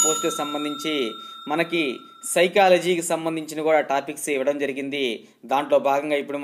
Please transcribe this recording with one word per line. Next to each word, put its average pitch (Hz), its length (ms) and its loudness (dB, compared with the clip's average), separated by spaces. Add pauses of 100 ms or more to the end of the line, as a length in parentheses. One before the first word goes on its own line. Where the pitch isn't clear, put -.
పోస్టుకు - 360 0
సంబంధించి 147 540 -4 (580)
మనకి 165 320 0 (480)
సైకాలజీకి 180 800 4
సంబంధించిన 160 560 -4
కూడా 156 140 6 (100)
టాపిక్స్ 139 440 -4
ఇవ్వడం 139 280 0
జరిగింది. 139 420 -4 (460)
దాంట్లో 143 280 4 (100)
భాగంగా 143 340 0
ఇప్పుడు 143 200 -6